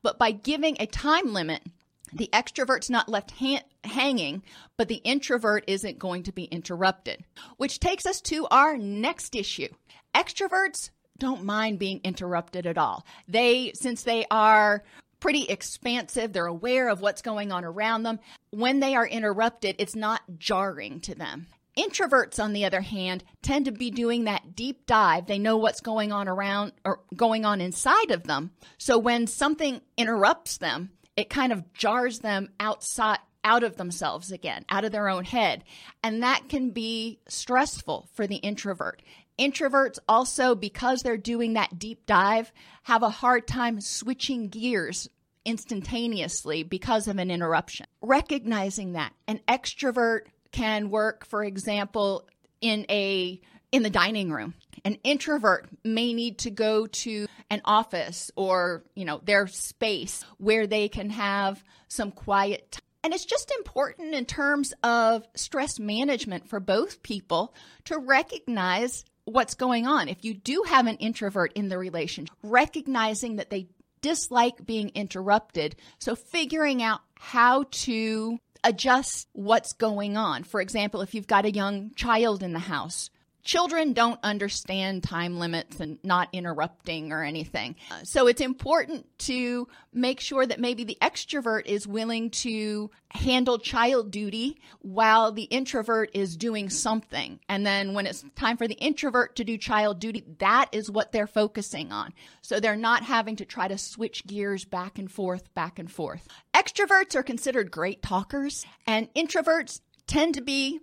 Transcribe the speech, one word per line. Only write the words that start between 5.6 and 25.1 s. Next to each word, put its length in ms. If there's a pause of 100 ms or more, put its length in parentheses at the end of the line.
isn't 300
going 260
to 100
be 100
interrupted. 800 (320)
Which 240
takes 260
us 180
to 240
our 300
next 560
issue. 360 (440)
Extroverts 760 (280)
don't 280
mind 340
being 240
interrupted 640
at 100
all. 280 (240)
They, 460
since 280
they 260
are 540 (380)
pretty 220
expansive, 880
they're 140
aware 420
of 100
what's 220
going 320
on 100
around 400
them. 160 (300)
When 320
they 140
are 120
interrupted, 720
it's 160
not 260 (160)
jarring 640
to 140
them. 320 (300)
Introverts, 600
on 140
the 140
other 160
hand, 420 (180)
tend 220
to 80
be 200
doing 340
that 320
deep 280
dive. 400